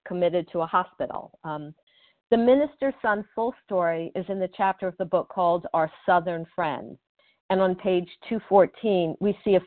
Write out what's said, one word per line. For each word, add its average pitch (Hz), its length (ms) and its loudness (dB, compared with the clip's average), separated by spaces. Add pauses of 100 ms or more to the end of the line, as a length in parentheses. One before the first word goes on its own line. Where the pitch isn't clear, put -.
committed 175 440 -2
to 170 120 -4
a 165 60 -4
hospital. - 640 -4 (120)
Um, 151 300 -12 (560)
the 233 80 4
minister's 269 640 2
son 208 320 -2
full 233 200 -4 (100)
story 170 520 -2
is 180 120 -6
in 196 120 -6
the 185 160 -4
chapter 190 320 -2
of 180 100 -8
the 190 80 -4
book 170 240 0
called 175 440 0
Our 160 180 0 (140)
Southern 170 480 2
Friend. 143 440 -6 (520)
And 190 120 2
on 185 140 2
page 180 340 -2 (200)
two 226 100 -4 (100)
fourteen, 185 680 4
we 202 240 0
see 202 120 4
a 180 100 4